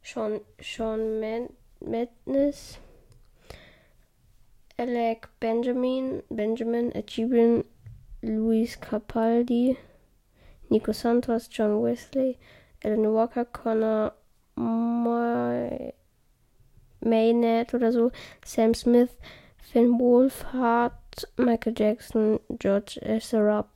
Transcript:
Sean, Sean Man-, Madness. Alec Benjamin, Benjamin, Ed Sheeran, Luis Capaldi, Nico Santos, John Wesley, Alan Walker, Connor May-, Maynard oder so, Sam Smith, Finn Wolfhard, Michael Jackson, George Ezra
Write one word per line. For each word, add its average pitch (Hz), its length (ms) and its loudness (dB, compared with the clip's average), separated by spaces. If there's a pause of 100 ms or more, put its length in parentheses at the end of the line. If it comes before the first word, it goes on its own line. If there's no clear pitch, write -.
Sean, 214 400 -6 (200)
Sean 220 580 -4
Man-, 226 300 -6 (300)
Madness. 269 1000 -4 (2000)
Alec 233 500 -2 (140)
Benjamin, 247 880 -2
Benjamin, 233 640 -2
Ed - 180 -8
Sheeran, 233 540 4 (560)
Luis 220 580 0
Capaldi, 233 960 0 (920)
Nico 220 240 2
Santos, 240 580 0
John 214 320 0
Wesley, 247 540 -2 (440)
Alan 214 320 0
Walker, 233 300 0
Connor 220 680 -2 (420)
May-, 233 1400 -2 (1080)
Maynard 226 720 2
oder 240 180 2
so, 240 180 2 (360)
Sam 226 280 2
Smith, 240 440 4 (400)
Finn 240 420 2
Wolfhard, 247 920 2 (420)
Michael 233 400 0
Jackson, 214 720 0
George 202 540 -2
Ezra 214 760 0